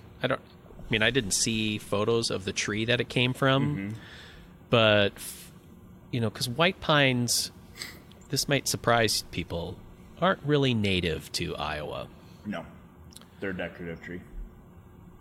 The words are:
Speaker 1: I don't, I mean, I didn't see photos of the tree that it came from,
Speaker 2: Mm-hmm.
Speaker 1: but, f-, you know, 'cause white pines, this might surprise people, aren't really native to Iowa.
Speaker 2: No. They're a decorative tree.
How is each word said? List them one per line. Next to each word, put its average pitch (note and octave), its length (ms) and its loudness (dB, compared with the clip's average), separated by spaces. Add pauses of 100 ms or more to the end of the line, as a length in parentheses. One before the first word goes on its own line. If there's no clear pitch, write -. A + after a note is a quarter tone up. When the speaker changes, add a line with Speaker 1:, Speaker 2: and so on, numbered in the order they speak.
(220)
Speaker 1:
I B2+ 60 0
don't, C3 140 -4
I - 480 -18
mean, A2 120 2
I A2 100 6
didn't A#2+ 200 0
see A2 460 0
photos A2 520 0
of G2 160 -4
the F#2+ 80 -2
tree G#2+ 320 -2
that A#2+ 160 2
it A#2 80 -6
came B2+ 240 2
from, C#3 440 2
Speaker 2:
Mm-hmm. G2+ 160 -6 (760)
Speaker 1:
but, G#2+ 460 6
f-, - 360 -14 (600)
you B2+ 100 -2
know, A2 80 0
'cause - 200 -6
white E3 320 0
pines, C3 720 2 (800)
this - 180 -2
might C#3 200 0
surprise A#2 640 2
people, F2 460 -6 (440)
aren't F#3 220 0
really C#3 300 2
native F2+ 600 0
to E2 220 -4
Iowa. D2 520 -6 (380)
Speaker 2:
No. F2 200 -8 (720)
They're G2 120 -6
a F#2 60 -8
decorative E2+ 440 -8
tree. F2+ 200 -12 (1000)